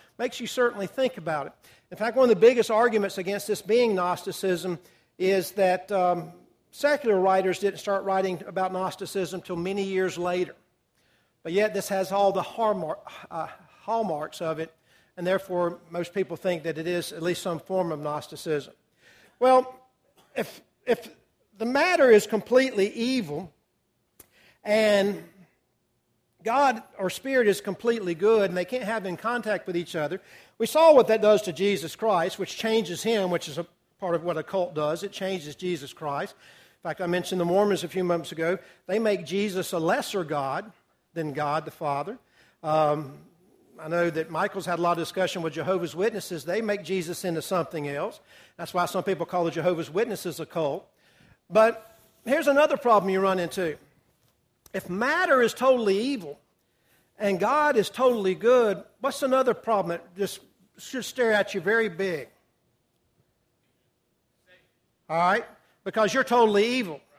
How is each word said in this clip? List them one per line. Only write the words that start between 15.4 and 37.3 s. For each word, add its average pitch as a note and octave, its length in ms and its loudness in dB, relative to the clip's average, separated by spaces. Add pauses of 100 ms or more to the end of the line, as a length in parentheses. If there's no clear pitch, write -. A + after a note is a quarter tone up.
most E3+ 240 -6
people F#3+ 240 -4
think F3 240 -2
that D#3+ 160 -6
it D#3+ 80 -6
is F3 260 -4
at D#3 100 -12
least F3 200 -2
some E3+ 180 -4
form F#3 320 -2
of D3 80 -6
Gnosticism. D3 720 -6 (680)
Well, B3+ 400 4 (560)
if, - 280 -6 (240)
if - 280 -2 (440)
the A3+ 80 -2
matter C#4+ 440 6
is G#3 160 8
completely A3 680 2
evil G#3 580 -4 (1080)
and G#3 640 2 (1160)
God A#3 400 2 (160)
or F#3+ 100 -2
Spirit B3+ 400 2
is G3 140 2
completely G3+ 520 -2
good G3+ 360 4
and F3 80 -6
they F3+ 80 -2
can't B3 180 -6
have G#3 220 -4
in F3+ 100 -6
contact G#3+ 500 -4
with F#3 80 -6
each F3 220 -6
other, D#3 240 -4 (380)
we A3+ 80 0
saw D#4 260 8
what B3+ 160 8
that A3 140 2
does G#3 200 6
to F3+ 100 -6
Jesus E3 440 -2
Christ, F#3+ 420 -2
which - 200 -8
changes A3 440 -2
him, G#3 280 0
which E3+ 180 -2
is C#3 80 -14
a E3+ 80 -4 (340)
part F3 160 -2
of D#3+ 80 -2
what E3+ 140 -2
a D#3+ 60 -2
cult F3+ 320 -4
does. D3+ 280 -2
It G3+ 100 -8
changes F3+ 440 -6
Jesus D#3+ 380 -8
Christ. D3+ 400 -8
In - 560 -18
fact, D#3 100 -8
I F#3 60 -4
mentioned F3 340 -2